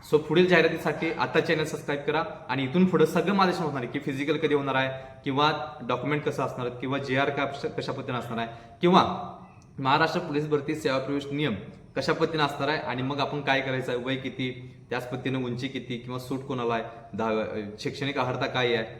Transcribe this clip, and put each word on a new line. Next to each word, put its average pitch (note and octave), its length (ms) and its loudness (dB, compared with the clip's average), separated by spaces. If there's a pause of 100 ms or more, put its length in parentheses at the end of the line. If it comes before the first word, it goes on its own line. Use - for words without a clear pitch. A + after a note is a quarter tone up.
(120)
So D3+ 100 6
पुढील E3+ 240 4
जाहिरातीसाठी E3 640 4
आता B2+ 280 2
चॅनल D#3 240 2
सबस्क्राईब D3+ 360 -4
करा D3+ 240 0 (240)
आणि C3 160 0
इथून D#3 200 6
पुढे D#3 220 6
सगळं E3+ 280 2
माझ्याशी F3+ 280 4
होणार C#3 200 -2
आहे A#2+ 100 -6
की C#3+ 60 -2
फिजिकल C#3+ 380 -2
कधी D3+ 180 2
होणार C#3 200 2
आहे C3 160 2 (340)
किंवा C#3+ 280 4 (360)
डॉक्युमेंट C#3 340 0
कसं C#3+ 200 -2
असणार B2+ 240 -4
आहे B2 140 -6
किंवा C3+ 180 -2
जीआर C3+ 320 2
का C#3+ 140 0
कशा C#3 480 -4
पद्धतीने B2+ 260 -4
असणार A2+ 200 -6
आहे A2+ 100 -2 (320)
किंवा D3+ 520 4 (460)
महाराष्ट्र D3+ 420 4
पोलीस D3+ 280 -2
भरती D3 260 0
सेवा C#3+ 240 0
प्रवेश C#3 340 -2
नियम C#3+ 220 0 (420)
कशा C3+ 160 0
पद्धतीने D#3 300 2
असणार C#3+ 260 0
आहे D#3 100 0
आणि B2 240 -4
मग C#3 180 -2
आपण C#3 200 0
काय C3+ 200 2
करायचं C3 320 -2
आहे, A#2+ 120 -2
वय C3 120 -2
किती, B2+ 580 -6 (160)
त्याच B2 200 -4
पद्धतीने C3 280 -2
उंची B2 300 -4
किती B2 300 -6
किंवा B2+ 200 -8
सूट B2+ 220 -6
कोणाला B2 340 -2
आहे, A2+ 80 -2 (320)
दहा, A2 460 0 (180)
शैक्षणिक C#3 400 -4
अर्हता B2 280 0
काय B2+ 280 2
आहे A2 100 0 (160)